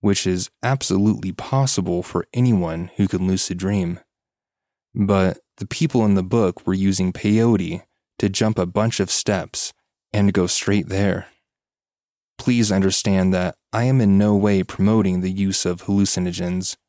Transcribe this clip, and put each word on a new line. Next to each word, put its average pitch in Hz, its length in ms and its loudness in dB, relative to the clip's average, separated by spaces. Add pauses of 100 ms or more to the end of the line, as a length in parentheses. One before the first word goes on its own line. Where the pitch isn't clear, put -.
which 101 260 0
is 90 220 -2 (120)
absolutely 101 680 0
possible 92 720 -2
for - 300 -6
anyone 92 640 0
who 101 100 2
can 92 180 -2
lucid 95 320 -2
dream. 92 440 -2 (920)
But 98 460 2 (180)
the - 80 -10
people 131 380 0
in 104 120 4
the 95 80 0
book 95 440 0
were 92 60 0
using 95 400 0
peyote 104 720 0 (360)
to 101 100 2
jump 110 300 0
a 92 60 2
bunch 104 340 -2
of 95 100 0
steps - 600 -4 (400)
and 101 220 2
go 92 120 2
straight 98 440 -2
there. 95 380 -2 (1080)
Please 120 320 2
understand 95 640 2
that 90 220 -2 (160)
I 113 140 0
am 131 160 4
in 101 160 6
no 104 180 4
way 101 260 2
promoting 95 600 0
the 92 100 -2
use 95 340 -2
of 90 180 -4
hallucinogens. 92 920 -2 (140)